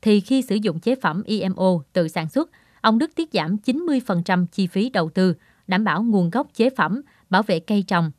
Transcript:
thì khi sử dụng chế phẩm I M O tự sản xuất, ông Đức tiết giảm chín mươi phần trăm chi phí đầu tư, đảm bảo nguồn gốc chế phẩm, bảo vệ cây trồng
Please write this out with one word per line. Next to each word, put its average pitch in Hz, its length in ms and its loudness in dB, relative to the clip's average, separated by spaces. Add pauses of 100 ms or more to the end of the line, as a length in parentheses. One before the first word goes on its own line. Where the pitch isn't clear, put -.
thì 208 180 4
khi 262 220 0
sử 226 120 -2
dụng 202 260 -2
chế 240 220 0
phẩm 170 200 -2
I 190 260 -2
M 185 80 -2
O 185 140 2 (220)
tự 170 160 0
sản 160 200 -6
xuất, 302 220 -2 (300)
ông 220 180 2
Đức 320 160 0
tiết 330 180 -4
giảm 180 260 -2
chín 254 200 -2
mươi 320 280 0
phần 175 160 -2
trăm 180 240 0
chi 190 200 -2
phí 202 240 -2
đầu 175 200 -2
tư, 185 240 2 (320)
đảm 190 180 0
bảo 180 180 -2
nguồn 202 280 2
gốc 269 240 -2
chế 233 220 2
phẩm, 202 260 0 (280)
bảo 190 120 2
vệ 180 180 -2
cây 202 260 -2
trồng 170 320 0